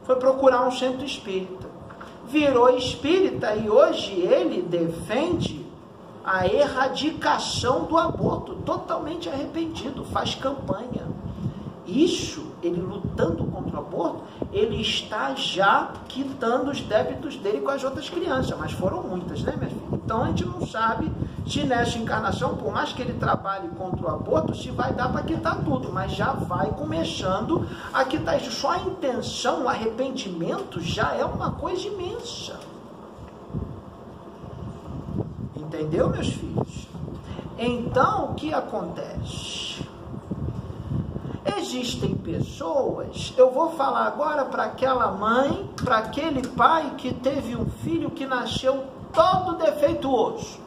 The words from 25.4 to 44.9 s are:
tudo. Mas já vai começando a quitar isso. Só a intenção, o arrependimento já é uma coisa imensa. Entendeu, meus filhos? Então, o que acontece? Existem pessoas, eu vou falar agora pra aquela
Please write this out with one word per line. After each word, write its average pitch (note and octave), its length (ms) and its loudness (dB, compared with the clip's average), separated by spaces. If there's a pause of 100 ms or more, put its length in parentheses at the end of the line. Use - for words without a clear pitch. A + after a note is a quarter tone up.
tudo. B3+ 260 0
Mas F#3+ 220 -2
já C4+ 180 2
vai F3+ 380 0
começando - 1000 0 (240)
a C4 140 4
quitar D4 340 0
isso. - 120 -4
Só D4 200 0
a F4+ 60 2
intenção, C#4+ 880 -2
o A#3+ 40 2
arrependimento A3 1120 -2
já - 360 0
é C4+ 100 2
uma - 260 -2
coisa F4+ 360 -4
imensa. - 720 -8 (3000)
Entendeu, D#3 520 2
meus A#2 180 0
filhos? - 600 -2 (720)
Então, B3 720 2
o - 40 -4
que D4+ 180 -4
acontece? - 1400 -6 (1700)
Existem - 580 -2
pessoas, - 1200 -2
eu B3+ 160 10
vou E4 200 4
falar - 340 2
agora D4 400 0
pra A#3+ 200 -2
aquela A#3+ 460 2